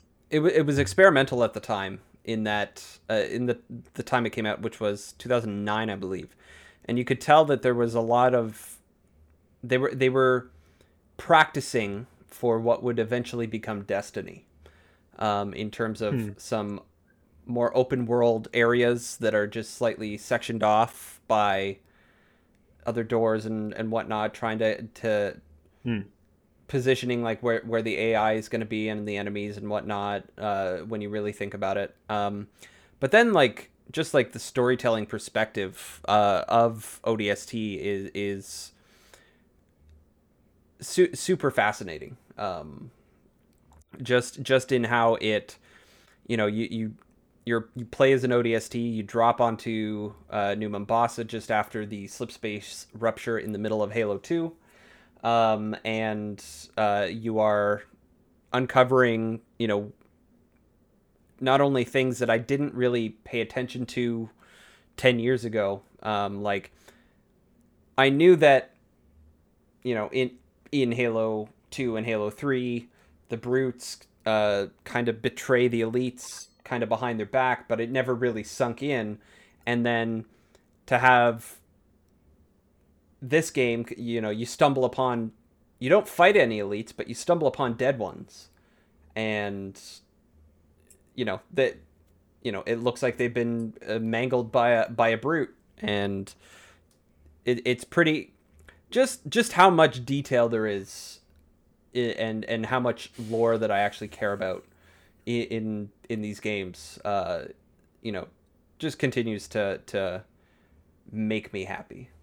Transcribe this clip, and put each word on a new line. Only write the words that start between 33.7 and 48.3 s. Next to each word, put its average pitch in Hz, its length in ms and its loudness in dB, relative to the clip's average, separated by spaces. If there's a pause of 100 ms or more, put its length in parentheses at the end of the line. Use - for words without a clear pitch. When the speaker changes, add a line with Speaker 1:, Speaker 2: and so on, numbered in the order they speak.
Speaker 1:
just, 160 220 -6
like, 131 200 2
the 113 60 -12
storytelling 120 680 0
perspective, - 1000 -6
uh, 101 400 4
of 117 560 2
O 113 120 0
D 107 160 0
S 101 160 -4
T 107 340 -6
is, 98 320 -4
is 101 580 -6 (2000)
su-, - 340 2
super 165 340 0
fascinating. 104 680 -2 (200)
Um, 87 540 -10 (1120)
just, 123 400 0
just 131 280 2
in 123 120 2
how 117 320 4
it, 107 420 -2 (720)
you 117 100 -2
know, 107 80 2
you, 104 240 -2
you, 110 240 -6 (520)
you're, 113 300 -2
you 123 100 -10
play 135 260 4
as 131 140 4
an 123 80 0